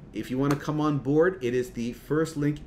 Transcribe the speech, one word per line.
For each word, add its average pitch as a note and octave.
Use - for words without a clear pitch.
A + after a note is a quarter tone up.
if G#2+
you B2+
wanna C#3+
come D3+
on D3+
board, D3+
it A#2+
is B2
the A#2+
first D#3
link D3